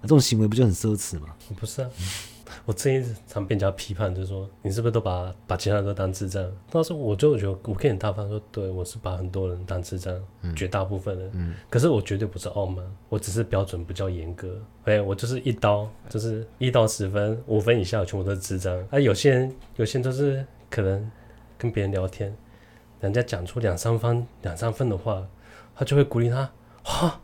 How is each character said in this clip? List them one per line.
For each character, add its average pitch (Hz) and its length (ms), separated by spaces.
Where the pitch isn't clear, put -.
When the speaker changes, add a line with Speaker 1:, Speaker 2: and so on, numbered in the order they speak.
Speaker 1:
这 107 60
种 151 100
行 117 220
为 107 80
不 107 80
就 127 80
很 98 100
奢 107 220
侈 92 240
吗？ 76 80
Speaker 2:
不 101 80
是 123 180
啊。 123 80
我 113 80
之 - 120
前 135 160
一 127 40
直 120 100
常 104 180
被 110 80
人 101 60
家 98 100
批 - 240
判， 98 180
就 92 80
是 92 60
说 95 220
：“你 101 100
是 107 120
不 117 60
是 113 40
都 113 80
把， 90 320
把 - 100
其 98 140
他 104 60
人 101 80
都 101 100
当 95 180
智 95 160
障？” 92 160
但 165 140
是 160 100
我 131 220
就 143 240
觉 101 80
得 95 160
我 113 100
可 98 140
以 107 40
很 98 80
大 101 140
方 101 160
说 107 220
：“对， 98 180
我 92 160
是 - 160
把 92 160
很 92 140
多 95 180
人 90 160
当 92 160
智 90 200
障， 90 200
Speaker 1:
嗯。 87 140
Speaker 2:
绝 92 100
大 95 180
部 95 140
分 95 180
人。” 92 160
Speaker 1:
嗯。 85 220
Speaker 2:
可 - 80
是 135 100
我 117 140
绝 98 160
对 107 80
不 95 140
是 - 80
傲 98 180
慢， 90 180
我 110 80
只 104 140
是 107 140
标 98 200
准 87 200
比 87 100
较 95 160
严 87 240
格。 92 260
哎， 107 160
我 98 140
就 117 140
是 127 120
一 127 120
刀， 104 360
就 113 100
是 110 280
一 127 140
到 120 160
十 104 200
分， 104 380
五 107 140
分 113 200
以 95 40
下 104 160
我 95 40
全 98 140
部 92 60
都 98 100
是 92 60
智 92 180
障。 90 180
啊， 139 80
有 139 160
些 139 160
人， 131 240
有 113 80
些 117 140
人 123 40
就 131 80
是 135 340
可 - 140
能 98 260
跟 120 140
别 107 120
人 98 100
聊 95 160
天， 101 280
人 101 140
家 120 80
讲 90 240
出 117 140
两 95 180
三 117 180
分， 117 300
两 - 140
三 117 160
分 127 160
的 98 100
话， 95 260
他 - 100
就 139 120
会 143 60
鼓 135 160
励 120 100
他 131 220
：“哇 151 400